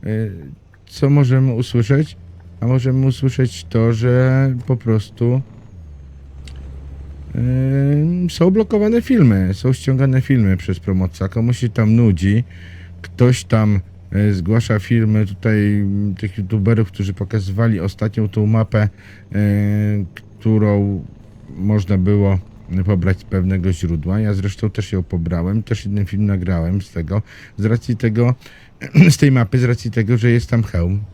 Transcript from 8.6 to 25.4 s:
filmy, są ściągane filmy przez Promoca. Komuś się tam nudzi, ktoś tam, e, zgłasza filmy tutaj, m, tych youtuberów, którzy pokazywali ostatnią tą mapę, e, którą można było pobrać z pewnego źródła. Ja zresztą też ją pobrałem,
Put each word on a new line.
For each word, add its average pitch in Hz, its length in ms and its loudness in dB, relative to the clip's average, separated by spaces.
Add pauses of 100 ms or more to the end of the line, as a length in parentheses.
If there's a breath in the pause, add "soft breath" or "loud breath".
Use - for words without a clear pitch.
filmy, 110 520 4
są 127 200 0
ściągane 131 480 0
filmy 110 360 2
przez 87 220 -4
Promoca. 92 480 -2
Komuś 117 300 -2
się 123 120 -2
tam 110 260 2
nudzi, 104 480 4 (580 loud breath)
ktoś - 420 2
tam, 107 360 2 (320)
e, 104 220 2
zgłasza 104 460 0
filmy 107 460 2
tutaj, 104 540 0
m, 101 400 -2
tych 104 180 -8
youtuberów, 107 540 0
którzy 98 220 -4
pokazywali 101 680 -2
ostatnią 104 500 -2
tą 107 160 -2
mapę, 110 360 2
e, 104 80 2 (1500 loud breath)
którą 101 680 2 (520)
można 101 400 0
było 98 420 2 (460)
pobrać 92 340 0
z - 40 -20
pewnego 95 500 0
źródła. 85 460 -2
Ja 107 140 0
zresztą 98 360 -4
też - 220 -6
ją 92 120 -2
pobrałem, 87 600 -4